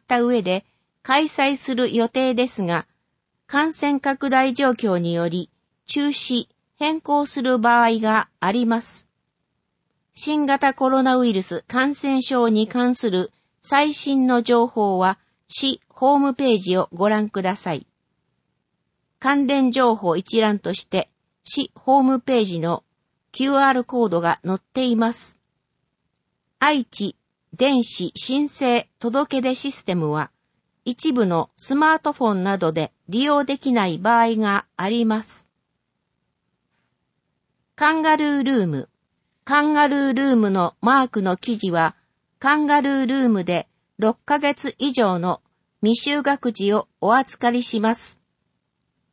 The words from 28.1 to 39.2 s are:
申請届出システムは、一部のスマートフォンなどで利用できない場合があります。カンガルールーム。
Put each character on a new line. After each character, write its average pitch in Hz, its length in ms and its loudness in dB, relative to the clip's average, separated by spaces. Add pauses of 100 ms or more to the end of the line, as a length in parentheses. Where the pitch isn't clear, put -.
申 285 340 -2
請 247 400 -2 (100)
届 269 420 -2
出 254 140 -2
シ 277 180 -8
ス - 120 -14
テ 185 100 -4
ム 160 160 -2
は、 151 200 -4 (540)
一 254 280 -4
部 240 140 2
の 170 300 -2
ス - 180 -8
マ 311 200 2
ー 320 60 -2
ト 294 120 -4
フ 240 160 -2
ォ 208 60 0
ン 185 100 -2
な 196 140 0
ど 160 140 0
で 160 200 -4 (160)
利 220 140 -2
用 285 220 2
で 277 140 -4
き 262 140 -2
な 214 140 2
い 165 120 -4
場 226 220 2
合 233 140 2
が 208 320 0 (100)
あ 185 120 -4
り 233 160 0
ま 220 180 -2
す。 - 260 -20 (2250)
カ 302 160 2
ン 320 100 0
ガ 311 140 4
ル 302 80 0
ー 285 180 0
ル 262 100 0 (100)
ー 180 40 0
ム。 143 220 -6 (560)